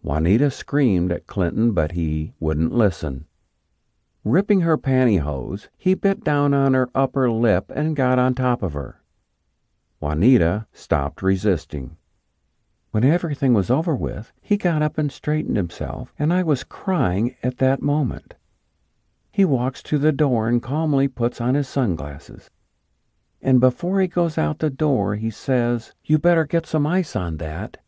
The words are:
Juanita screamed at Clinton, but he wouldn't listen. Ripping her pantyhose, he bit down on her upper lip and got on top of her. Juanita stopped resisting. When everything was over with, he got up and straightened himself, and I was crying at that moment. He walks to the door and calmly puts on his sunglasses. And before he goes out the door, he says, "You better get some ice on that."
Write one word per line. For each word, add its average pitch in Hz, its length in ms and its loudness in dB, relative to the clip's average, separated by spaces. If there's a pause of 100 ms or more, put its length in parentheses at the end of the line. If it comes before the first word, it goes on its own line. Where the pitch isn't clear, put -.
Juanita 90 480 2
screamed 98 600 0
at - 160 -6
Clinton, 98 460 0
but 78 180 0
he 78 480 -2
wouldn't 78 340 0
listen. 85 520 -2 (960)
Ripping 190 380 2
her 160 180 2
pantyhose, 92 880 0 (100)
he 185 160 0
bit 196 300 -2
down 143 320 2
on 135 180 2
her 127 220 2
upper 135 340 0
lip 113 460 2
and 151 200 -2
got 127 220 2
on 127 160 2
top 123 300 0
of 82 100 -2
her. 67 300 -8 (960)
Juanita 87 760 2
stopped 73 480 -4
resisting. 92 760 -2 (920)
When 110 120 0
everything 143 500 2
was 101 160 2
over 156 260 0
with, 73 460 -6
he 208 160 0
got 165 240 0
up 151 160 -2
and 147 140 -2
straightened 151 460 -2
himself, 87 600 -6
and 151 160 0
I 185 80 2
was 156 220 0
crying 117 800 -2
at 123 160 -4
that 131 240 2
moment. 143 500 -2 (1000)
He 196 140 2
walks 131 380 0
to 147 160 0
the 151 120 2
door 131 360 0
and 120 120 2
calmly 143 480 0
puts 123 320 -2
on 120 140 0
his 143 140 0
sunglasses. 73 840 -4 (960)
And 131 160 4
before 175 420 0
he 185 60 2
goes 170 320 -2
out 151 180 -2
the 151 140 -2
door, 117 460 0
he 110 120 -4
says, 120 640 -2 (100)
"You 151 140 0
better 165 280 2
get 165 200 -2
some 147 220 0
ice 180 280 -2
on 85 220 -2
that." 80 400 -8 (100)